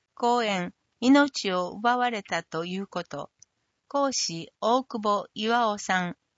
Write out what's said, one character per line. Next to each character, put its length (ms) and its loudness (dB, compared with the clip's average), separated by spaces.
講 300 0
演、 300 -2
命 520 4
を 200 -2
奪 260 0
わ 120 0
れ 140 -6
た 200 -4
と 220 -6
い 120 -4
う 100 -6
こ 160 -6
と。 280 -12
講 240 0
師、 500 -6
大 220 2
久 180 -8
保 320 0
巖 440 0
さ 280 -2
ん、 120 -6